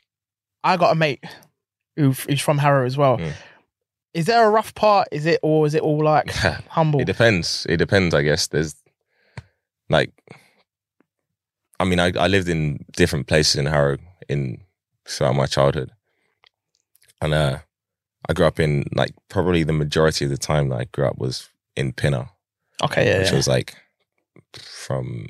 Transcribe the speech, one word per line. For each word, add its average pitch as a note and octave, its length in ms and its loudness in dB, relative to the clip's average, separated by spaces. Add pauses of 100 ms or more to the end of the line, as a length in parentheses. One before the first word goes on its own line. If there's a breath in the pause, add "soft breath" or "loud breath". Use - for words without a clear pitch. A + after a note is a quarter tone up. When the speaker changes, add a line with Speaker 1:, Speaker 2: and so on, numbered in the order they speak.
(640)
Speaker 1:
I F3 140 2
got F3 160 2
a - 20 2
mate D#3 300 -2 (720 loud breath)
who C#3+ 140 4
f-, - 180 -4
who's C#3+ 140 0
from D3 160 0
Harrow C#3+ 280 4
as B2+ 120 -4
well. C3 200 4
Speaker 2:
Mm. E2 140 -6 (800 loud breath)
Speaker 1:
Is E3 120 -4
there A#3 180 4
a G#3+ 60 4
rough A3 240 0
part? G#3 380 2
Is D3 140 -6
it, E3 160 2
or D#3 240 2
is D3 80 -2
it D#3 80 0
all, D3+ 220 0
like, D3+ 260 2
Speaker 2:
<laughs> - 380 -2
Speaker 1:
humble? D3+ 320 2
Speaker 2:
It - 60 0
depends. F#2+ 640 0
It E2+ 100 0
depends, E2+ 360 2
I D2+ 80 4
guess. D2+ 260 0
There's, D2+ 260 -4 (1120 loud breath)
like, D2 240 2 (1700 loud breath)
I F2+ 40 2
mean, F#2 140 0
I, F2 200 2
I F2 100 2
lived F#2+ 200 0
in D#2 360 -2 (100)
different D#2 320 0
places D#2 300 2
in C#2+ 100 -2
Harrow C#2+ 300 0 (320)
in, C2+ 340 -6 (440)
throughout C2+ 300 -2
my C#2 100 0
childhood. C#2 440 0 (1300)
And, D#2 140 -2
uh, D2 240 0 (680)
I - 60 0
grew E2 120 4
up - 140 0
in, D2 320 0
like, - 220 -2 (140)
probably F2 340 0
the D#2 100 0
majority D#2 520 0
of C#2 60 -2
the C2+ 80 -4
time D2 300 -2
that B1 120 -4
I A#1+ 40 -6
grew C#2+ 220 -4
up G1+ 120 -4
was B1+ 300 -8 (280)
in C2+ 160 -4
Pinner. C2+ 360 -2 (560)
Speaker 1:
Okay, - 220 0
yeah, - 140 2
Speaker 2:
Which F#2+ 100 0
Speaker 1:
yeah. - 60 0
Speaker 2:
was, - 120 0
like, B1+ 260 -2 (800)
from B1 760 -10